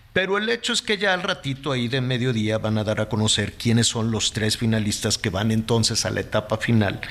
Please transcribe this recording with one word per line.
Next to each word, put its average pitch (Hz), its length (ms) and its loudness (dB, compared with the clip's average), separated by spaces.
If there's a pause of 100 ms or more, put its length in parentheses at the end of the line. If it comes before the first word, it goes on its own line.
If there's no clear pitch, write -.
(120)
Pero 190 240 2
el 208 140 0
hecho 233 240 -2
es - 80 -2
que 208 160 -2
ya 196 160 2
al 180 80 -2
ratito 143 500 -4
ahí 120 160 0
de 131 140 0
mediodía 117 560 0
van 107 180 0
a 107 80 0
dar 107 160 0
a 107 80 -2
conocer 107 460 0
quiénes 117 320 2
son 113 240 -2
los 110 240 -2
tres 107 240 -2
finalistas 110 580 0
que - 140 -2
van 107 220 0
entonces 113 520 2
a 104 60 0
la 101 100 -2
etapa 107 380 -2
final. 104 420 2 (100)